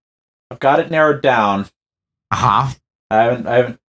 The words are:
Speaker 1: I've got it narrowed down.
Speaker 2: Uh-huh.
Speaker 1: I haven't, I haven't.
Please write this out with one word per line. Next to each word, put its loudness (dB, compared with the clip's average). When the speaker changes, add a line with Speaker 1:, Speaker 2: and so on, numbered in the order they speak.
Speaker 1:
I've -16
got 2
it -2
narrowed 2
down. 0
Speaker 2:
Uh-huh. 0
Speaker 1:
I 0
haven't, -2
I -2
haven't. -2